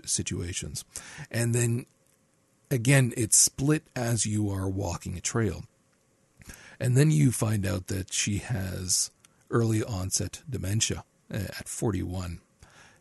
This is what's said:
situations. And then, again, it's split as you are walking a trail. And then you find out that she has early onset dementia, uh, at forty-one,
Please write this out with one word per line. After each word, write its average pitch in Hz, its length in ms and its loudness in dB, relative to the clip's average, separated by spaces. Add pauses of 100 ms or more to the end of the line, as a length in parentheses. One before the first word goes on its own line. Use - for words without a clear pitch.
situations. - 800 -6 (460)
And 117 240 0
then, 120 320 0 (840)
again, 131 460 4
it's 110 200 2
split 151 480 4 (100)
as 117 320 0
you 104 240 0
are 95 180 -2
walking 92 480 -4
a 85 40 -8
trail. 92 440 -2 (1160)
And 123 160 4
then 151 140 8
you 147 200 6
find 107 340 0
out 95 220 -2
that 95 260 -6
she 101 260 0
has 92 720 -4 (400)
early 113 340 2
onset 95 640 -4
dementia, 95 560 -2 (280)
uh, - 60 -4 (200)
at - 100 -12
forty-one, 90 720 -4 (600)